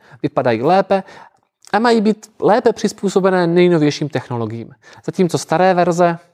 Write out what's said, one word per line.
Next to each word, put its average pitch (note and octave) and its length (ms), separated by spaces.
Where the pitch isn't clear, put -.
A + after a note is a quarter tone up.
vypadají B2+ 380
lépe F#3+ 420
a G3+ 60
mají A#3 220
být G#3+ 300
lépe A3 320
přizpůsobené F#3 720
nejnovějším E3 640
technologiím. A#2 600
Zatímco E3 320
staré F#3 360
verze F3 440